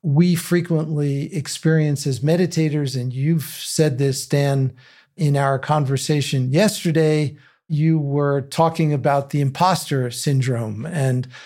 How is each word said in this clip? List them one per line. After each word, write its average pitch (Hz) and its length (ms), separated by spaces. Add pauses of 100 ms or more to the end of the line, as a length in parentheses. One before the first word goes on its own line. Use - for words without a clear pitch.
we 175 320
frequently 160 1000
experience 151 720
as 131 140
meditators, 151 800
and 127 120
you've 143 320
said - 520
this, 135 300
Dan, 139 480 (420)
in 143 200
our 139 220
conversation 139 960
yesterday, 156 840 (320)
you 160 300
were 143 440
talking 160 500
about 143 380
the 147 100
imposter 139 680
syndrome 120 760
and 131 400 (200)